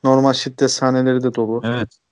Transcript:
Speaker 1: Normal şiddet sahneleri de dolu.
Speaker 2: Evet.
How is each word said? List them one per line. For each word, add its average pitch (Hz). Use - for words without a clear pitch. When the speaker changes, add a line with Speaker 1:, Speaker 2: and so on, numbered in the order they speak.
Speaker 1:
Normal 135
şiddet 131
sahneleri 127
de 123
dolu. 113
Speaker 2:
Evet. 117